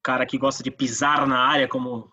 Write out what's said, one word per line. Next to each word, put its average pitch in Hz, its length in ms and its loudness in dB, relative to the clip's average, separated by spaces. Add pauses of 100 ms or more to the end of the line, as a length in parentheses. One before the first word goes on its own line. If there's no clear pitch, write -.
cara 127 220 0
que 127 140 -2
gosta 131 240 0
de 131 80 -6
pisar 139 560 0
na 131 120 2
área, 135 300 4
como, 127 440 -6